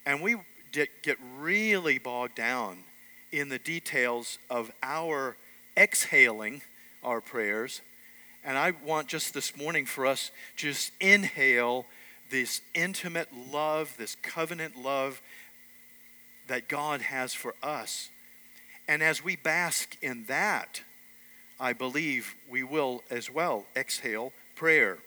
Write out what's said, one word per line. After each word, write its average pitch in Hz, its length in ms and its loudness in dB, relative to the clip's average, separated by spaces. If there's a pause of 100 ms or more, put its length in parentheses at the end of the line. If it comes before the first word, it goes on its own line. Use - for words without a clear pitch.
And 143 160 2
we 226 140 2 (380)
di-, 143 160 2 (140)
get 147 160 0 (200)
really 180 600 2
bogged 123 360 -4
down 113 440 -2 (520)
in 143 200 -4
the 131 100 -4
details 123 800 -2 (100)
of 113 220 -4 (100)
our 143 540 -2 (400)
exhaling 127 880 6 (420)
our 120 160 0
prayers. 110 640 -2 (600)
And 135 120 -4
I 156 140 2
want 156 380 -4
just - 260 -4
this - 220 -6
morning 151 280 -2
for 131 220 -2
us 135 240 0 (280)
to 151 100 -2
just - 320 -4
inhale 135 840 4 (440)
this 127 320 -2 (100)
intimate 170 560 -2 (240)
love, 156 460 0
this - 240 -8
covenant 160 540 -4
love 135 440 -2 (1300)
that 123 220 -6
God 147 340 -2
has 127 320 -4
for - 280 -8
us. 135 480 -6 (760)
And 156 160 2
as 156 200 2
we 180 140 -4
bask 165 640 0
in 120 260 -6
that, 143 560 0 (760)
I 127 140 0
believe 127 640 -2 (120)
we 127 140 -4
will 131 480 0
as 120 180 -4
well 135 380 0 (100)
exhale 127 560 -2 (220)
prayer. 143 520 6